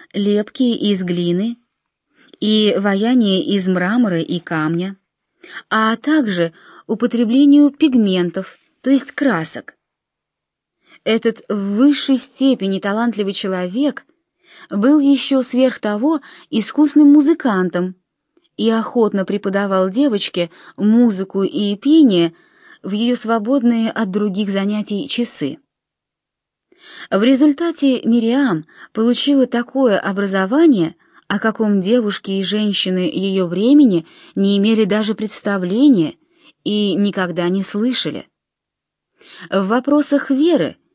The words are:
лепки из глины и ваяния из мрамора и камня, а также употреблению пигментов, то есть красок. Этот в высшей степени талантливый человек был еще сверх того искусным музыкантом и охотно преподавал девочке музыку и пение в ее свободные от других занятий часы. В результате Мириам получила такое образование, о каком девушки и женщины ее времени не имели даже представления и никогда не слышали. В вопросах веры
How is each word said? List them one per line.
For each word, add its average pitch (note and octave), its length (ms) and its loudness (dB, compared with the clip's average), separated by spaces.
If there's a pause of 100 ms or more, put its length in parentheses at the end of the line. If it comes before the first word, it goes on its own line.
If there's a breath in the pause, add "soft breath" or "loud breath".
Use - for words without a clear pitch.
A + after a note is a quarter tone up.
(140)
лепки G#3 600 -2 (160)
из F#3+ 120 -4
глины F3 540 -4 (840 soft breath)
и G#3+ 380 0
ваяния G3+ 640 0
из F#3+ 240 -2
мрамора F#3 540 0
и F3 180 -6
камня, E3+ 580 -4 (720 loud breath)
а A3 260 0
также G#3+ 580 -2 (340 soft breath)
употреблению B3+ 840 2
пигментов, G3 880 0 (240)
то - 80 -4
есть C4+ 220 0
красок. E3+ 640 -4 (1300 soft breath)
Этот A3+ 460 -2
в G3+ 260 -4
высшей C4+ 420 2
степени G#3+ 600 -2
талантливый G#3 540 -2
человек F#3+ 720 -4 (640 soft breath)
был C4 300 2
еще C#4 440 2
сверх B3+ 360 0
того A#3+ 420 -2 (280 loud breath)
искусным C#4+ 640 4
музыкантом G3 840 2 (640)
и G#3+ 120 0
охотно G#3+ 560 0
преподавал G3 640 -2
девочке G3+ 600 -2 (280 loud breath)
музыку G#3 640 2
и G3+ 320 -2
пение G3+ 580 4 (480 soft breath)
в F#3+ 100 -12
ее A#3 240 -2
свободные A3+ 760 0
от G#3+ 220 -4
других G3+ 380 -2
занятий G3+ 580 -4
часы. - 520 -6 (1500 loud breath)
В G3 140 0
результате C#4 800 2
Мириам A#3 640 0 (260 loud breath)
получила B3 560 0
такое A#3+ 500 0
образование, G3 960 0 (320 soft breath)
о G3+ 120 -4
каком G#3+ 420 0
девушки G#3 500 -2
и G3 120 -4
женщины G3 560 -2
ее F#3+ 480 -2
времени G3+ 580 4 (300 soft breath)
не G3 220 2
имели A3 260 2
даже G#3 320 -2
представления G3+ 1000 0 (480 soft breath)
и G#3 320 -2
никогда F3+ 540 -2
не F#3+ 140 -2
слышали. G#3+ 640 -6 (1200 loud breath)
В G3 180 -2
вопросах C#4+ 640 0
веры C#4 460 0 (200)